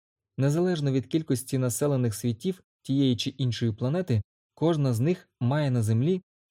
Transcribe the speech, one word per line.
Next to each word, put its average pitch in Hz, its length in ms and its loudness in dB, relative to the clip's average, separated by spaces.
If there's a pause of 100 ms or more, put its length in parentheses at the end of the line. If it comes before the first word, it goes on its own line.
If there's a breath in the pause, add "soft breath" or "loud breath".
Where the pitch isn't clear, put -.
(380)
Незалежно 147 540 0
від 131 140 0
кількості 147 520 -2
населених 127 580 0
світів 123 480 -4 (180)
тієї 135 340 2
чи 127 140 -6
іншої 120 420 -2
планети, 127 500 -2 (320)
кожна 151 400 2
з 110 60 -2
них 170 300 -2 (100)
має 135 320 0
на 123 120 2
Землі 131 380 2 (300)